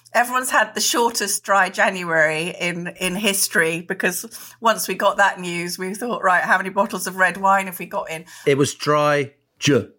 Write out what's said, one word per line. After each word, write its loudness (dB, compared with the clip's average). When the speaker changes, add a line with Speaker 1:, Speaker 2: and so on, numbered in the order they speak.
Speaker 1:
everyone's 0
had 0
the -4
shortest -2
dry 4
January 0
in, -4
in -4
history, 0
because -6
once 0
we -4
got 2
that 2
news, -6
we -6
thought, -6
"Right, 4
how 2
many -6
bottles -2
of -8
red 2
wine 2
have -10
we -10
got -8
in?" -10
Speaker 2:
It 4
was 2
dry 0
J. 2